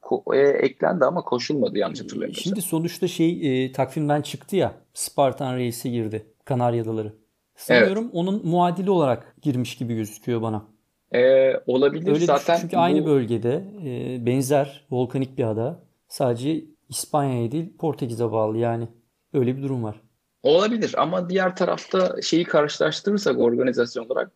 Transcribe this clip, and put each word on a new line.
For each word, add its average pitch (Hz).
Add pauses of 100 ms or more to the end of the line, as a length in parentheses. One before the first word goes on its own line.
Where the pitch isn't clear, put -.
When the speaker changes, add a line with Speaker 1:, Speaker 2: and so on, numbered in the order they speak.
Speaker 1:
ko-, -
e, 139
eklendi 135
ama 165
koşulmadı 123
yanlış 92
hatırlamıyorsam. -
Speaker 2:
Şimdi 196
sonuçta 170
şey, 160
e, 131
takvimden 151
çıktı -
ya. 139 (200)
Spartan 131
Race'e 123
girdi 110 (180)
Kanarya 123
Adaları. 110 (420)
Sanıyorum 127
Speaker 1:
Evet. 247
Speaker 2:
onun 185
muadili 175
olarak 143
girmiş 123
gibi 117
gözüküyor 113
bana. 107 (480)
Speaker 1:
E, 131 (140)
olabilir 143
Speaker 2:
Öyle 156
Speaker 1:
zaten 160
Speaker 2:
düşün 175
çünkü 170
aynı 151
Speaker 1:
bu 156
Speaker 2:
bölgede, 123 (200)
e, 127
benzer 139
volkanik 131
bir 135
ada. 113 (280)
Sadece 135 (240)
İspanya'ya 127
değil 165
Portekiz'e 120
bağlı 110
yani. 117 (440)
Öyle 127
bir 135
durum 135
var. 107 (420)
Speaker 1:
Olabilir 190
ama 175
diğer 185
tarafta -
şeyi 165
karşılaştırırsak 151
organizasyon 120
olarak 127